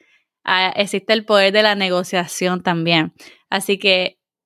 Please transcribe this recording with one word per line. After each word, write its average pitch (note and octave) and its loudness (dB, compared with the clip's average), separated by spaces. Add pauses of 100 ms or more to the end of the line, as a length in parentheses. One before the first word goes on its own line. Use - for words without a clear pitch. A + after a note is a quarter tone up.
(440)
Ah, F#3 0
existe G3+ -2
el A3 -2
poder G3 4
de G#3+ 4
la G#3+ 2
negociación F3+ -2
también. E3 0 (360)
Así G3 -2
que F#3 0 (280)